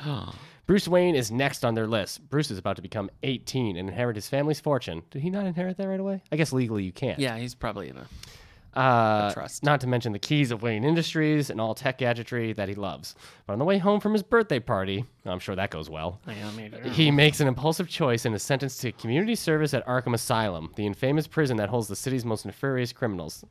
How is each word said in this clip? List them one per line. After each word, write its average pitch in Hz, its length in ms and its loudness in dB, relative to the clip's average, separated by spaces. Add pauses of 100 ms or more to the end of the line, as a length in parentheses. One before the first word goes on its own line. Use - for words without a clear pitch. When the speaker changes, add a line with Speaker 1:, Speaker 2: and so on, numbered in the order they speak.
Speaker 1:
<gasps> 123 600 -10
Speaker 2:
Bruce 196 220 4
Wayne 180 280 4
is 117 160 0
next 135 320 0
on 117 120 2
their 113 120 0
list. 107 420 -2
Bruce 147 220 0
is 98 60 -4
about 95 180 -2
to - 60 -14
become 98 280 -6 (140)
eighteen 123 540 -2
and 92 120 -4
inherit 120 280 -2
his 101 100 -10
family's 147 320 0
fortune. 120 420 -2 (100)
Did 139 100 -8
he 165 80 -2
not 196 160 -4
inherit 180 320 -4
that 196 100 -4
right 190 120 -2
away? 196 220 -4 (100)
I 151 40 -2
guess 156 160 2
legally 113 320 0
you 92 80 -4
can't. 117 280 -4
Speaker 1:
Yeah, 123 180 -2
he's 120 180 -8
probably 101 340 -8
in 65 80 -14
a 64 80 -14 (720)
Speaker 2:
Uh, 113 540 6
Speaker 1:
a - 20 -2
trust. - 300 -8
Speaker 2:
not 147 180 4
to 127 60 -2
mention 120 240 0
the 101 80 -4
keys 147 320 2
of 110 100 -4
Wayne 110 220 -2
Industries 156 640 2
and 107 120 -4
all 110 120 0
tech 131 240 -2
gadgetry 117 560 -2
that 101 140 -4
he 98 80 -6
loves. 87 400 -8 (320)
But 104 60 -4
on 107 60 -2
the 139 60 2
way 196 120 4
home 202 240 4
from 208 100 0
his 214 120 2
birthday 220 360 2
party, 98 460 -2 (200)
I'm 92 140 -4
sure 98 160 -6
that 95 160 0
goes 80 180 -8
well, 82 380 -6
Speaker 1:
I 110 60 -10 (180)
mean, - 220 -12 (180)
Speaker 2:
he 156 200 8
makes 143 280 6
an 147 80 6
impulsive 151 400 0
choice 123 380 2
and 113 100 0
is 98 80 -4
sentenced 135 380 -2
to 117 100 -4
community 170 440 0
service 156 380 0
at 120 140 0
Arkham 123 260 0
Asylum, 107 640 0
the 104 100 -2
infamous 135 420 0
prison 135 300 2
that 101 120 0
holds 117 180 -2
the 101 80 -6
city's 131 300 -2
most 110 200 -2
nefarious 123 460 -2
criminals. 90 600 -6